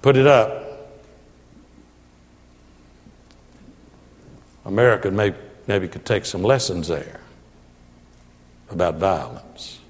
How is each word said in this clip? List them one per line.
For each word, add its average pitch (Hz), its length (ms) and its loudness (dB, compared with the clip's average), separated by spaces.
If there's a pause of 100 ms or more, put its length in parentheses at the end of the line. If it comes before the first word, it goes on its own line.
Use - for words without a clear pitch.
Put 135 160 6
it 135 100 6
up. - 600 2 (3750)
America 107 440 2
may, 101 240 0 (340)
maybe 98 200 -2
could - 180 -14
take 101 200 -2
some 90 180 -6
lessons 101 460 0
there - 320 -8 (1500)
about 85 260 -2
violence. - 840 -6 (100)